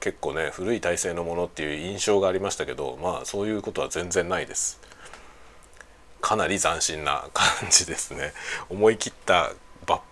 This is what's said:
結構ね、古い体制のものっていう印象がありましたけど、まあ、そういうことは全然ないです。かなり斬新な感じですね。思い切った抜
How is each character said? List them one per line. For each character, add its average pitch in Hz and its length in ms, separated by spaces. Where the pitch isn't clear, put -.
結 - 200
構 69 140
ね、 80 180
古 95 220
い 110 80
体 87 160
制 87 160
の 85 100
も 82 100
の 87 120
っ - 20
て - 140
い 76 120
う 76 40
印 92 280
象 101 140
が 95 80
あ 92 40
り 92 80
ま 98 100
し - 60
た 76 100
け 67 80
ど、 65 280
ま 82 200
あ、 - 20
そ 101 200
う - 20
い 107 60
う 104 100
こ 107 100
と - 80
は - 80
全 87 220
然 87 180
な 90 120
い 78 60
で 87 80
す。 - 260
か - 160
な 98 100
り 92 120
斬 82 220
新 78 240
な 71 280
感 - 140
じ - 160
で - 80
す - 180
ね。 69 200
思 104 220
い 110 80
切 - 120
っ - 20
た 87 280
抜 82 140